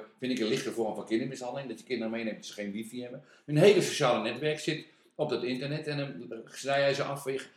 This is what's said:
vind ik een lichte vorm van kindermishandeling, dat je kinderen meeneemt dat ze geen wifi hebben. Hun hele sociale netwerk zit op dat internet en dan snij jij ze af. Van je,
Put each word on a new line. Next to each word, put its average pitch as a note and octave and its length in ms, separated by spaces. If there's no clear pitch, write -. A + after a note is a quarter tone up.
vind B2+ 140
ik G#2+ 60
een G#2+ 100
lichte A2+ 240
vorm G#2+ 220
van G2+ 120
kindermishandeling, C3 640
dat A2 100
je - 60
kinderen A2+ 280
meeneemt A2 240
dat - 100
ze - 60
geen G#2 200
wifi A2+ 300
hebben. B2 220
Hun D3 120
hele F#3 260
sociale A#2+ 480
netwerk D3+ 300
zit D3 260
op D3+ 160
dat A#2 120
internet C3+ 440
en C3 420
dan A2+ 160
snij C#3 360
jij C#3 140
ze C#3 80
af. C#3 200
Van C3+ 100
je, C3+ 80